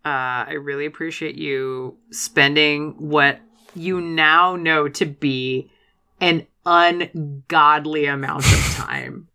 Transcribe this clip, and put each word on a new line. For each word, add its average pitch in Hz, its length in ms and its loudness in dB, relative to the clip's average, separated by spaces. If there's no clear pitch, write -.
Uh, 127 440 -4
I 156 40 -8
really 143 320 -6
appreciate 160 500 -8
you 131 640 -6
spending 147 840 0
what 147 420 2
you 180 260 -4
now 165 540 2
know 160 340 0
to 165 160 -2
be 131 640 -4
an 165 280 0
ungodly 156 1400 2
amount 139 400 -4
of - 140 6
<laughs> - 160 -4
time 64 600 -10